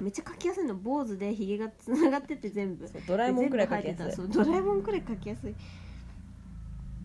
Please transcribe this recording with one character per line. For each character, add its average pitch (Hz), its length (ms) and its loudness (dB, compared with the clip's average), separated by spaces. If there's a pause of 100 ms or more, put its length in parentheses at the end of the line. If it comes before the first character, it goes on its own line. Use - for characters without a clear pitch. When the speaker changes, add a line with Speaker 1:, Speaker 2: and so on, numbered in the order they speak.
Speaker 1:
め 196 60 -2
っ - 20 0
ち - 80 -8
ゃ - 40 -8
描 - 140 -12
き 349 100 -2
や 359 60 2
す 381 80 -2
い 330 40 2
の。 208 100 -2
坊 247 300 0
主 202 120 -4
で 202 160 -2
ひ 202 120 -2
げ 202 120 0
が 220 120 -4
繋 269 400 4
が 277 80 4
っ 269 60 -2
て 294 120 -6
て 208 140 -6
全 196 260 -2
部。 - 100 -10
Speaker 2:
そ - 140 -12
う、 - 80 -10
ド 180 80 4
ラ 233 120 4
え 254 40 4
も 254 120 4
ん 285 60 4
く 262 60 2
ら 208 80 6
い 185 60 6
描 208 120 2
き - 60 -4
や 170 80 -2
す 175 80 -6
い。 - 40 -2
Speaker 1:
で、 - 40 -2
全 185 160 -4
部 208 60 -2
生 - 0 -
え - 0 -
て - 0 -
た。 - 20 0
そ 339 60 8
う、 - 40 8
ド 311 60 6
ラ 349 60 6
え 381 40 4
も 403 120 4
ん 403 100 2
く 440 80 -2
ら 381 60 2
い - 60 -2
描 226 140 -4
き 208 120 -8
や 226 80 -6
す 220 120 -8
い。 208 60 -8 (1500)